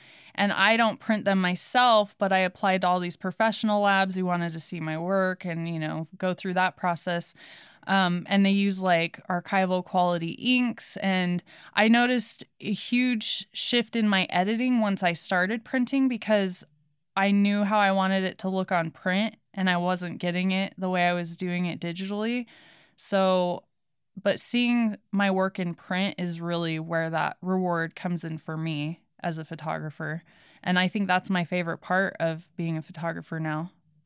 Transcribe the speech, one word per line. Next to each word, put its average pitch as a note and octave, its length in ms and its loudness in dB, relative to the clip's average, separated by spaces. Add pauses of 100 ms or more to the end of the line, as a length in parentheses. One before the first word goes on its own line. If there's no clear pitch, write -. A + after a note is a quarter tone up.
(360)
And G3+ 180 2
I G#3+ 240 4
don't A3 240 2
print G#3+ 240 0
them F#3+ 160 4
myself, G#3 760 4
but G3 140 0
I F#3+ 80 4
applied F#3 420 0
to F#3 60 2
all F3+ 140 2
these F3 160 -6
professional G#3 640 0
labs G3 340 4
who F#3 100 0
wanted F3 280 -2
to E3 80 -10
see - 180 -10
my D#3 180 -4
work F#3 460 0
and, E3 240 -4
you E3 120 -4
know, D#3 280 -6 (100)
go F#3 160 -2
through F3+ 200 -6
that F#3 240 0
process. F3 560 -4 (540)
Um, F3+ 420 2
and G3 160 4
they G3 60 6
use, G3 280 2
like, E3+ 480 2
archival F#3 560 0
quality F3 480 0
inks. B3 680 -2
And F3+ 460 0 (300)
I A3 160 4
noticed A#3+ 560 2 (160)
a A3 100 -4
huge A#3+ 800 -2
shift - 460 -2
in G#3+ 100 2
my F#3+ 220 2
editing A3+ 500 0
once G3 240 0
I F3 80 2
started F#3 540 -2
printing, C4 420 0
because G#3 560 0 (540)
I G3 140 4
knew G3+ 340 4
how G#3+ 140 2
I G3 120 4
wanted F#3+ 320 2
it - 140 -4
to F#3+ 120 -6
look F#3+ 220 -2
on E3 200 0
print, F#3+ 440 -2 (180)
and F#3 160 0
I F3+ 60 2
wasn't F3 440 -2
getting F3+ 320 -2
it F#3+ 260 -2
the F#3 120 -4
way F3+ 200 2
I F3+ 40 0
was F3 220 -6
doing F3+ 300 -2
it E3+ 160 -6
digitally. G#3 640 -4 (500)
So, F#3 680 0 (580)
but - 180 0
seeing A#3+ 560 0 (160)
my G3 200 2
work F#3+ 280 0
in F3 140 -2
print F#3+ 440 -2
is E3+ 220 -4
really E3+ 400 -2
where E3 300 -2
that D#3+ 320 -2
reward F3 540 0
comes F3 280 -4
in D#3+ 140 -6
for D#3+ 180 -8
me D#3+ 460 -4 (200)
as E3 160 -4
a D#3+ 60 -8
photographer. D#3 800 -8 (400)
And F3+ 160 2
I F#3 80 2
think G3 200 -2
that's F3+ 220 2
my F3+ 140 2
favorite E3+ 360 -4
part F#3 420 0
of E3 340 -4
being E3 220 -2
a D#3+ 40 -6
photographer E3 580 -8
now, D#3 320 -4 (340)